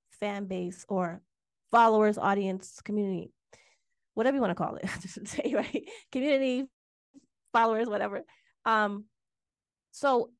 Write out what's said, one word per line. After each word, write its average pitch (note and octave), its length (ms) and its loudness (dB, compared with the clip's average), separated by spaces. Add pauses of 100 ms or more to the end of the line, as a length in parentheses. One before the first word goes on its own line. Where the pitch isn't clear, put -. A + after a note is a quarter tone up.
fan G3+ 360 -8
base F3+ 420 -6
or F3+ 340 -2 (480)
followers, A3 480 6
audience, F#3+ 640 -2
community, G3+ 500 -4 (800)
whatever B3+ 220 2
you C4+ 60 0
wanna F3+ 140 0
call - 200 -4
it, - 100 -8
<laughs> F3+ 80 -4
I - 60 -10
just - 280 -14
say, - 260 -4
right? A#3+ 300 -2 (280)
Community, C4+ 540 0 (880)
followers, A3+ 340 2
whatever. G#3 360 -4 (420)
Um, G#3+ 400 0 (840)
so C4 380 0 (100)